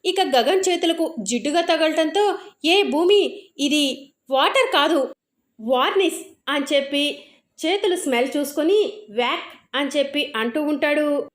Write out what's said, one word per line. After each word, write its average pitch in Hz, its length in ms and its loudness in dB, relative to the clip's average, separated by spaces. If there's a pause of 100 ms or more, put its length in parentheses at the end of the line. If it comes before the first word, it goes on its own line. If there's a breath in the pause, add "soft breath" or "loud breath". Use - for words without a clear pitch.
ఇక 370 160 0
గగన్ 302 480 2
చేతులకు 330 500 0
జిడ్డుగా 240 420 -2
తగలటంతో, 330 760 0 (280 loud breath)
"ఏ 381 180 4
భూమి, 339 760 2
ఇది 285 540 0 (160)
వాటర్ 392 440 2
కాదు, 302 400 2 (480)
వార్నిష్" 269 880 0
అని 285 260 -2
చెప్పి 285 480 -2 (420 loud breath)
చేతులు 370 300 0
స్మెల్ 269 320 0 (100)
చూసుకొని, 320 560 0 (160)
"వ్యాక్" 247 680 -6
అని 277 200 -2
చెప్పి 285 380 -2
అంటూ 240 280 -2
ఉంటాడు. 294 720 0